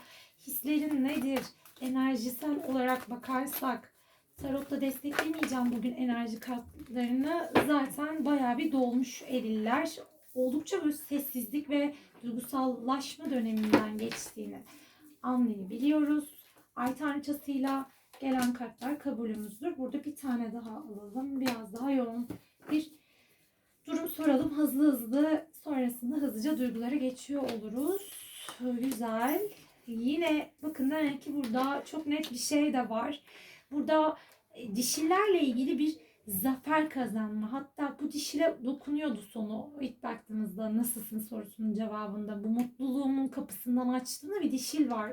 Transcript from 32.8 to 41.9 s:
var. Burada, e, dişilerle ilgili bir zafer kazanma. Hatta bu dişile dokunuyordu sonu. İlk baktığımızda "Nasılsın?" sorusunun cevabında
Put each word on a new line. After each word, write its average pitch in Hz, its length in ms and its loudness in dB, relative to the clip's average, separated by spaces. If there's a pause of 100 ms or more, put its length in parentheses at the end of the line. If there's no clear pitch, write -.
var. 226 320 -2 (480)
Burada, 311 460 4 (380)
e, 214 220 -6
dişilerle 349 640 4
ilgili 262 380 2
bir 311 180 2 (320)
zafer 262 600 2
kazanma. 214 640 -2
Hatta 277 500 -4
bu 302 100 -4
dişile 302 520 2
dokunuyordu 285 580 -2
sonu. 220 480 -6 (100)
İlk - 220 -6
baktığımızda 214 720 -2
"Nasılsın?" 220 420 0
sorusunun 214 560 -4
cevabında 208 720 -4